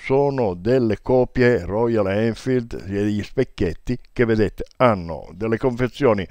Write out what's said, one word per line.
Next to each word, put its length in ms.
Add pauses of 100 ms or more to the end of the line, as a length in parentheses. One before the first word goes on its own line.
sono 500
delle 480
copie 640
Royal 440
Enfield, 760
degli 380
specchietti 760 (140)
che 120
vedete 400 (140)
hanno 540
delle 260
confezioni 720